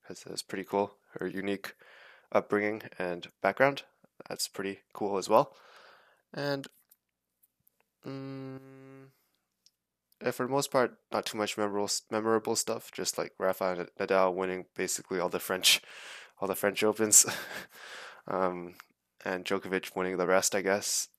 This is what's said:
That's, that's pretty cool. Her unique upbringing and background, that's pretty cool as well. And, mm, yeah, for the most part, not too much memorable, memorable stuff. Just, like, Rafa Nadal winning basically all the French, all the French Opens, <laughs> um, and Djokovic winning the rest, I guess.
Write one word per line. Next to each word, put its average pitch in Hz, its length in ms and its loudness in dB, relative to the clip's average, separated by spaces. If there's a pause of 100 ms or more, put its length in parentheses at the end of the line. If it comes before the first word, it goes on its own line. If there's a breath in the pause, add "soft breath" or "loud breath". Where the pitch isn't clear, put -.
That's, - 160 -16
that's 95 180 -10
pretty 95 220 -6
cool. 101 320 0 (240)
Her 92 80 -4
unique 95 460 -4 (580 loud breath)
upbringing 104 520 0 (160)
and 87 280 -4 (140)
background, 135 420 2 (460)
that's - 180 -6
pretty 98 320 -6 (140)
cool 101 240 -2
as 90 100 -2
well. 120 260 6 (800 loud breath)
And, 143 340 -4 (1400)
mm, 135 520 -10 (1700)
yeah, 123 80 2
for 127 140 -2
the 123 60 -4
most 135 200 2
part, 120 260 2 (140)
not 107 140 0
too - 120 -6
much 104 200 0
memorable, 101 320 0 (220)
memorable 110 440 2
stuff. - 360 -4
Just, - 260 -4
like, - 220 -4
Rafa 92 480 0 (120)
Nadal 95 340 4
winning 92 320 -2 (100)
basically 92 440 -2
all 87 100 0
the 87 100 -2
French, - 420 2 (580 loud breath)
all 98 80 -2
the 95 80 0
French 101 280 2
Opens, 107 420 6 (540 loud breath)
<laughs> - 480 -16
um, 90 480 -2 (500)
and 92 180 -2
Djokovic 95 520 -2
winning 92 220 0
the 90 100 2
rest, 95 280 4
I 98 60 2
guess. 98 580 0